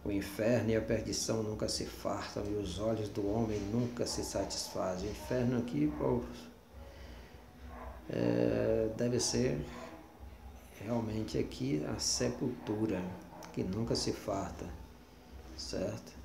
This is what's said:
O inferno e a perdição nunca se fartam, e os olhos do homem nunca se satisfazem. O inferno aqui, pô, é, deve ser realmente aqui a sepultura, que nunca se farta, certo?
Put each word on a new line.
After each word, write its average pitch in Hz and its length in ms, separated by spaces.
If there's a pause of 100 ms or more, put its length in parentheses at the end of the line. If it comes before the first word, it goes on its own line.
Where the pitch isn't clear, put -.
O 104 80
inferno 107 580
e 110 80
a 107 40
perdição 110 640
nunca 107 240
se - 180
fartam, 104 600
e 104 100
os 95 240
olhos 107 300
do 101 200
homem 107 300 (120)
nunca 117 340
se - 180
satisfazem. 95 880
O - 20
inferno 123 460
aqui, 147 400
pô, 127 240 (1900)
é, 110 880
deve 120 220
ser 123 400 (1200)
realmente 110 580
aqui 139 480
a 107 140
sepultura, 110 1040 (480)
que - 100
nunca 107 320
se 104 200
farta, 98 520 (920)
certo? 98 560 (120)